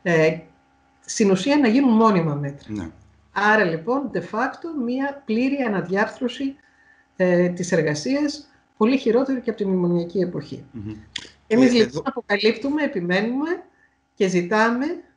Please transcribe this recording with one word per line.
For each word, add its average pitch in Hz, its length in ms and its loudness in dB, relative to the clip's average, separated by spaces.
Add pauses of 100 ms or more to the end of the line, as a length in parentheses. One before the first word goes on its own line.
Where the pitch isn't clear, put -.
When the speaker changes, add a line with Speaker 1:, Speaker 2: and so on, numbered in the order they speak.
Speaker 1:
ε, 160 360 2 (680)
στην 202 260 2
ουσία 277 260 2
να 269 100 4
γίνουν 247 260 4
μόνιμα 190 400 4
μέτρα. 143 340 -8
Speaker 2:
Ναι. 98 220 -8 (420)
Speaker 1:
Άρα, 208 320 2
λοιπόν, 196 500 -2
de 185 60 -2
facto, 240 480 -6 (180)
μία 269 400 -4
πλήρη 254 300 0 (120)
αναδιάρθρωση, 214 880 -4 (600)
ε, 180 340 4
της 175 220 -4
εργασίας, 220 760 -2 (280)
πολύ 254 200 2
χειρότερη 254 440 0
και 233 80 -6
από 214 100 -8
τη 202 60 -2
μνημονιακή 175 540 0
εποχή. 147 520 -6
Speaker 2:
Μμμ. 107 220 -10 (540)
Speaker 1:
Εμείς, 240 220 6
Speaker 2:
Ε, - 20 4
Speaker 1:
λοιπόν, 226 160 4
Speaker 2:
εδώ 135 180 -8
Speaker 1:
αποκαλύπτουμε, 233 760 -2
επιμένουμε 220 680 -2 (680)
και 190 120 0
ζητάμε 220 580 0 (320)